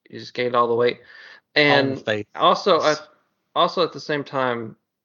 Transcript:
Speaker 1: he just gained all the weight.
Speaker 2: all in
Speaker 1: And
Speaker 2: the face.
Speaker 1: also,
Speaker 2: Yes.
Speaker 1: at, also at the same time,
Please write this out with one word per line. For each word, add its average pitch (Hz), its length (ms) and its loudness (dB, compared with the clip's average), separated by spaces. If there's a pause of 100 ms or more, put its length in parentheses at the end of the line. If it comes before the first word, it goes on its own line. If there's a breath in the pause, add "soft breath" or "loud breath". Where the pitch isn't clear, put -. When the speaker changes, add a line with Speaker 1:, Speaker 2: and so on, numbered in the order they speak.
Speaker 1:
he 117 100 -16
just 107 140 -18
gained 123 220 -4
all 120 120 4
the 117 80 0
weight. 120 240 0 (560 loud breath)
Speaker 2:
all 147 80 4
in 147 40 6
Speaker 1:
And 135 300 2
Speaker 2:
the - 60 -14
face. 107 220 -4 (100)
Speaker 1:
also, 175 460 2
Speaker 2:
Yes. 147 180 0
Speaker 1:
at, - 80 -20 (480)
also 170 280 0
at 151 100 -4
the 143 60 -14
same 147 240 -6
time, 120 520 -6 (300)